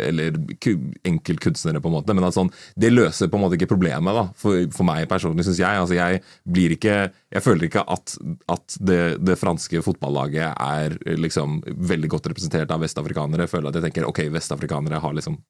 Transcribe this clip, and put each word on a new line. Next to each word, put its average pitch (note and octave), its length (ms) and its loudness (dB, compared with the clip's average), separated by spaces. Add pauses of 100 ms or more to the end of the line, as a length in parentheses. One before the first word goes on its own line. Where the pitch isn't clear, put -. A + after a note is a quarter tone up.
eller D#2+ 240 0 (260)
ku-, G2 220 0 (240)
enkeltkunstnere, E2 760 -2
på E2+ 60 -4
en E2 80 0
måte. F2 220 0
Men F#2 80 4
at F2 100 2
sånn, F#2 160 2 (260)
det A2+ 140 6
løser G2 400 4
på G2+ 80 2
en G2+ 60 2
måte F2+ 120 2
ikke F2 140 0
problemet, F2+ 460 2
da, A2+ 80 2 (100)
for, F#2 380 2
for F2+ 160 2
meg D#2+ 200 0
personlig, E2+ 380 0
synes F2+ 160 0
jeg. G2+ 160 2
Altså, F2+ 160 2
jeg F2+ 280 2 (260)
blir F2 260 4
ikke, G#2 220 2 (340)
jeg G2 140 -2
føler G#2 240 4
ikke - 180 0
at, - 300 -6 (320)
at - 320 -4
det, F#2 180 4 (240)
det F2+ 160 4
franske E2 460 0
fotballaget D2 720 -2
er, D2+ 400 -2 (240)
liksom, D#2 400 -2
veldig E2 480 -2
godt D#2 220 -2
representert D#2+ 420 -2
av D#2+ 80 -2
vestafrikanere. D#2 640 -2
Jeg - 80 -8
føler D2+ 160 -2
at E2 80 -2
jeg E2 140 -2
tenker, D#2+ 180 -2
"Ok, - 140 -2 (100)
vestafrikanere D2+ 680 -4
har D2+ 140 -4
liksom D2+ 240 -6 (120)